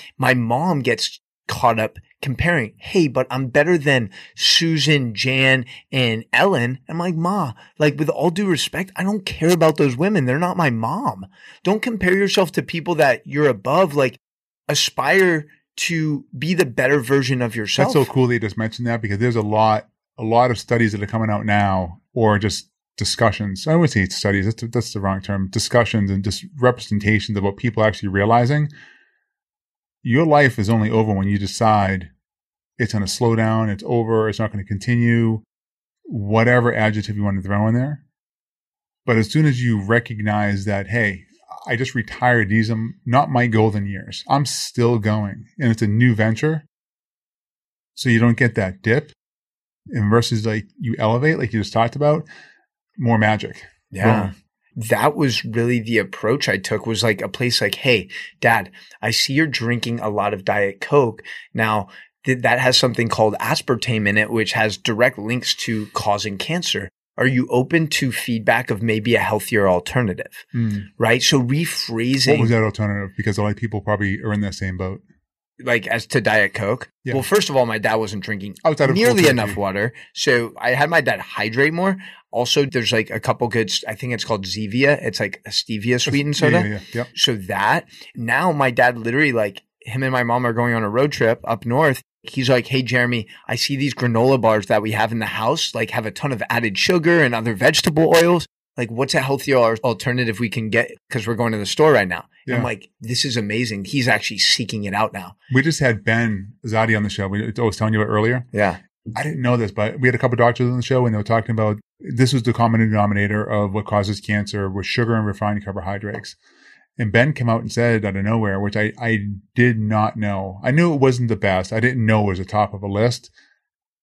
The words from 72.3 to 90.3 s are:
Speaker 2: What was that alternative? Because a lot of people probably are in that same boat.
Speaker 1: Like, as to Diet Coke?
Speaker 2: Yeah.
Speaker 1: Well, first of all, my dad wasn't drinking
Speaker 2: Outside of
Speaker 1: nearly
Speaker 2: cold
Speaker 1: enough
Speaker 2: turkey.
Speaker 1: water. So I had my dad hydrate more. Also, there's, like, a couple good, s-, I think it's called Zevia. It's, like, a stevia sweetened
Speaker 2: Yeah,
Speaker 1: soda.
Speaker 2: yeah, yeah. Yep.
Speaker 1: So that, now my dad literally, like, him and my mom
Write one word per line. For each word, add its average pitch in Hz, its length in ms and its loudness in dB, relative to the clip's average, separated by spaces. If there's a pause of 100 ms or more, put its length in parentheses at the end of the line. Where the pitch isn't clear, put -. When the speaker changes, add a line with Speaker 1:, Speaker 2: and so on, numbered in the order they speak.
Speaker 2:
What 151 100 4
was 117 80 2
that 113 140 4
alternative? 101 520 -2
Because 104 220 -2
a 107 60 0
lot 104 80 0
of 101 60 -6
people 107 240 -6
probably 104 420 -2
are 107 100 -4
in 104 80 -2
that 98 140 -4
same 92 220 -6
boat. 95 240 -8 (580)
Speaker 1:
Like, 123 260 0
as 113 220 -4
to 135 120 0
Diet 107 360 2
Coke? 107 340 -4 (160)
Speaker 2:
Yeah. 123 80 -4
Speaker 1:
Well, 135 80 0
first 202 300 2
of 139 40 0
all, 127 120 4
my 110 100 -4
dad 107 180 0
wasn't 104 280 -4
drinking 101 320 -8 (100)
Speaker 2:
Outside 151 240 2
of 165 60 2
Speaker 1:
nearly 220 260 4
Speaker 2:
cold 151 120 6
Speaker 1:
enough 107 160 0
Speaker 2:
turkey. 98 120 -6
Speaker 1:
water. 101 320 -2 (220)
So 120 420 0
I 123 140 -2
had 143 180 2
my 170 100 2
dad 120 200 -2
hydrate 120 540 -2
more. 190 240 0 (340)
Also, 123 340 0
there's, 120 260 -2
like, 113 200 0
a 110 80 -6
couple 120 300 -2
good, 113 200 -2
s-, - 180 -4
I 110 60 -8
think 123 200 -8
it's 110 120 -6
called 101 220 -4
Zevia. 110 560 0
It's, 113 160 -4
like, 101 260 -6
a 104 60 -14
stevia 117 500 -2
sweetened 143 340 -2
Speaker 2:
Yeah, - 40 -4
Speaker 1:
soda. 123 280 2
Speaker 2:
yeah, 107 60 -4
yeah. 101 60 -8 (160)
Yep. 120 200 -6
Speaker 1:
So 120 200 0
that, 101 500 0 (300)
now 135 360 0
my 139 200 2
dad 123 260 2
literally, 127 340 0
like, 107 300 -2 (200)
him 123 200 -6
and 131 100 -2
my 127 120 0
mom 120 240 0